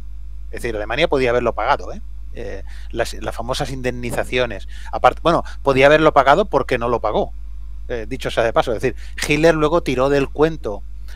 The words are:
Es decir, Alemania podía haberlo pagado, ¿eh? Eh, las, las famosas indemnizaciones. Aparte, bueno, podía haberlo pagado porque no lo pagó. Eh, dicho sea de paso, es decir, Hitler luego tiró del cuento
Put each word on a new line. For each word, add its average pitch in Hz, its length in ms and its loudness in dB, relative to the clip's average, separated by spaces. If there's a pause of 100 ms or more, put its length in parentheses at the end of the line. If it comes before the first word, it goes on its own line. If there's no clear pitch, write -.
(520)
Es 110 120 -10
decir, 117 120 -4
Alemania 117 320 0
podía 131 220 2
haberlo 117 260 2
pagado, 120 380 -2
¿eh? 214 80 -12 (320)
Eh, 98 300 -10 (280)
las, 117 240 -4
las 110 200 -8
famosas 123 360 -4
indemnizaciones. 123 960 -4 (240)
Aparte, - 320 4
bueno, 160 200 4 (200)
podía 135 240 6
haberlo 156 260 6
pagado 143 360 6
porque 131 280 0
no 117 120 0
lo 117 120 2
pagó. 113 320 -2 (540)
Eh, 117 200 -6
dicho 127 220 -6
sea 120 140 2
de 113 100 2
paso, 139 200 2
es 101 80 -4
decir, 120 140 0 (320)
Hitler 160 280 6
luego 156 260 2
tiró 135 280 2
del 139 200 2
cuento 147 540 -2 (320)